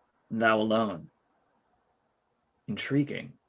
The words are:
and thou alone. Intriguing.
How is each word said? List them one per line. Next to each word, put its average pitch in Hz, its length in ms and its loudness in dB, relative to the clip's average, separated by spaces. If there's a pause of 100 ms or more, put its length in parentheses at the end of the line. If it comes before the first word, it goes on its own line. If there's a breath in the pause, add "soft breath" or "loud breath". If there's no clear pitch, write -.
(300)
and 113 120 -4
thou 110 180 4
alone. 107 480 0 (1600)
Intriguing. - 680 -4 (160)